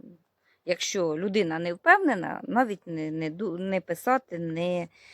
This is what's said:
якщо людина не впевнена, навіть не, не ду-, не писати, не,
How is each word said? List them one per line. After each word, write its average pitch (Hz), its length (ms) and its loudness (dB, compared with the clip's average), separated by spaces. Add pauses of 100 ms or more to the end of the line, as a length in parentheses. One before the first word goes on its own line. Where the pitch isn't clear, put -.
(640)
якщо 170 520 -2
людина 180 420 0
не 175 140 -2
впевнена, 254 680 2
навіть 208 440 0
не, 156 240 -4
не 160 180 -2
ду-, 175 300 -6
не 190 220 -2
писати, 180 580 -2
не, 170 480 -2 (260)